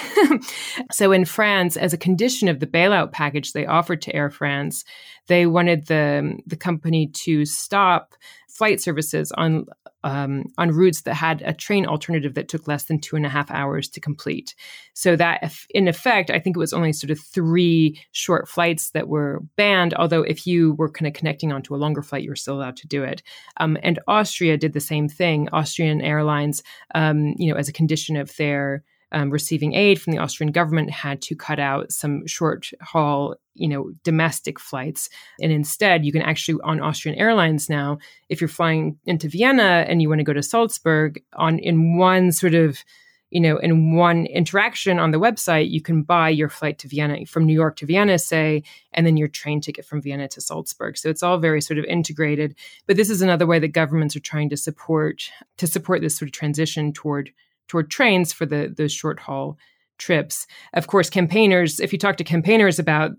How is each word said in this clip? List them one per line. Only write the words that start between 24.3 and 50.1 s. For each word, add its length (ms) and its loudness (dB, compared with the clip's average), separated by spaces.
did 160 -2
the 60 -2
same 300 -2
thing. 420 0
Austrian 500 0
Airlines, 600 0
um, 440 2
you 140 2
know, 60 -2
as 100 -4
a 60 -10
condition 420 0
of 220 -6
their, 460 -2
um, 160 -2
receiving 440 -2
aid 280 4
from 100 -2
the 80 0
Austrian 320 -2
government, 400 0
had 300 -8
to 120 -10
cut 260 -6
out 340 -2
some 340 -4
short 420 -4
haul, 540 -2
you 160 -4
know, 240 -6
domestic 560 -2
flights. 500 -10
And 100 0
instead, 540 2
you 80 0
can 100 0
actually, 440 -2
on 160 -2
Austrian 360 -4
Airlines 520 2
now, 300 -2
if 140 -6
you're 80 0
flying 560 0
into 240 -2
Vienna 580 4
and 140 2
you 80 4
wanna 160 2
go 80 0
to 100 -2
Salzburg, 760 0
on, 220 2
in 380 2
one 360 4
sort 200 2
of, 260 2
you 100 -2
know, 160 4
in 400 4
one 300 4
interaction 720 0
on 120 2
the 100 2
website, 480 2
you 120 -2
can 220 0
buy 240 2
your 220 2
flight 300 -6
to 100 -20
Vienna, 360 -4
from 200 2
New 80 4
York 240 2
to 80 -12
Vienna, 340 2
say, 420 0
and 160 2
then 80 6
your 140 2
train 320 -6
ticket 240 -12
from 160 -8
Vienna 260 -6